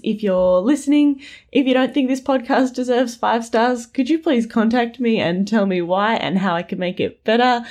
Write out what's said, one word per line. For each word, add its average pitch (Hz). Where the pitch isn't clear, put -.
if 214
you're 185
listening. 285
If 262
you 254
don't 254
think 269
this 262
podcast 254
deserves 247
five 226
stars, 240
could 269
you 320
please 247
contact 233
me 226
and 180
tell 208
me 185
why 196
and 175
how 180
I 175
can 185
make 180
it -
better? 240